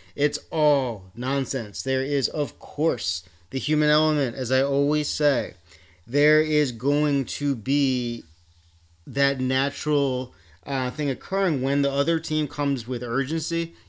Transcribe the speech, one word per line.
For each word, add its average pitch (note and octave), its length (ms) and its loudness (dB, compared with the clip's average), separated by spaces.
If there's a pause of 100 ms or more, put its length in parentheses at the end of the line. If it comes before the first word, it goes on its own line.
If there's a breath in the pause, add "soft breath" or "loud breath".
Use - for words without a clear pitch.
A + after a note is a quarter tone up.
(160 loud breath)
it's D3 220 0 (120)
all C3+ 640 2
nonsense. B2+ 680 -4
There C3 200 0
is, C#3 260 0
of D3 300 -4
course, - 640 -2 (260 soft breath)
the C3+ 80 -4
human D3+ 320 2
element, D3+ 460 2
as C3 140 -4
I C3 120 2
always C#3+ 460 0
say. B2 440 0 (540 loud breath)
There D3+ 340 4
is D3+ 320 2
going C#3 540 2
to C#3+ 280 -2
be B2+ 680 0 (840)
that C#3 340 0
natural, C3 920 0 (320 soft breath)
uh, C3 240 -2
thing C#3+ 220 -2
occurring D#3+ 520 -2
when C#3 200 2
the C#3 80 2
other C#3+ 300 0
team D#3 260 -2
comes C#3 400 -2
with A#2+ 160 -4
urgency. D#3 720 -2 (140 loud breath)